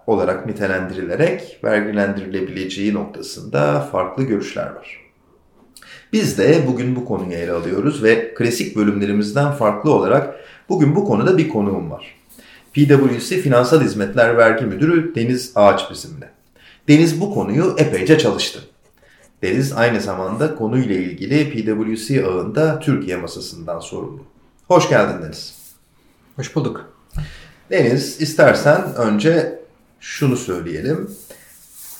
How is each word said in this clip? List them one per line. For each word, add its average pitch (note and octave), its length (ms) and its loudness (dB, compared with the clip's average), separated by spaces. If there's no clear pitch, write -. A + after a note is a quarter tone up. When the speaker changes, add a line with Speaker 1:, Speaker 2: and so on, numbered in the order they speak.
Speaker 1:
olarak F#2+ 380 0
nitelendirilerek F#2+ 1200 -2
vergilendirilebileceği G2 1300 -2
noktasında D2+ 840 -4
farklı F#2 440 -4
görüşler G2 420 -4
var. - 460 -16
Biz G3+ 240 0
de D#3 200 4
bugün B2+ 280 -2
bu B2 100 -6
konuyu F2+ 280 -6
ele E2+ 180 -6
alıyoruz F#2+ 520 -2
ve A2+ 300 2
klasik A2+ 420 -2
bölümlerimizden G#2 760 0
farklı B2 420 2
olarak G#2+ 420 2
bugün D#3+ 260 2
bu G3+ 100 0
konuda B2+ 320 2
bir D#3+ 120 2
konuğum F#2 420 -2
var. - 240 -16
P C#3+ 140 6
W C3+ 320 6
C - 180 -4
Finansal C3+ 440 4
Hizmetler A2+ 560 2
Vergi A2+ 280 4
Müdürü D#3+ 500 0
Deniz B2 400 -2
Ağaç G2+ 360 4
bizimle. D2+ 380 -16
Deniz D#3 340 6
bu G3+ 120 -4
konuyu A#2 440 0
epeyce D3 400 4
çalıştı. - 420 -2
Deniz B2+ 300 0
aynı A2+ 280 2
zamanda G2 540 -4
konuyla A2 400 0
ilgili F#2 540 -2
P A2 160 -6
W A2 320 -2
C C3 280 -2
ağında G#2+ 540 -2
Türkiye F#2+ 380 -2
masasından E2+ 640 -10
sorumlu. - 420 -12
Hoş E3+ 220 4
geldin F#2 360 2
Deniz. - 320 -16
Speaker 2:
Hoş C3+ 200 -10
bulduk. - 380 -6
Speaker 1:
Deniz, D#3 500 2
istersen - 760 4
önce A#2 640 0
şunu B2+ 380 -2
söyleyelim. F2+ 720 -6